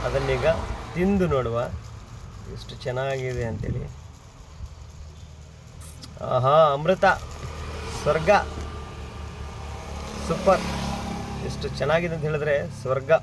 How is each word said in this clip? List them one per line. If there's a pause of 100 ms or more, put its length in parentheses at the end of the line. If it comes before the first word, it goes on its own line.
ಅದನ್ನೀಗ (460)
ತಿಂದು
ನೋಡುವ (1000)
ಎಷ್ಟು (100)
ಚೆನ್ನಾಗಿದೆ
ಅಂತೇಳಿ. (2500)
ಆಹಾ, (220)
ಅಮೃತ, (1000)
ಸ್ವರ್ಗ, (2000)
ಸೂಪರ್, (840)
ಎಷ್ಟು (140)
ಚೆನ್ನಾಗಿದೆ
ಅಂತ
ಹೇಳಿದ್ರೆ (280)
ಸ್ವರ್ಗ. (100)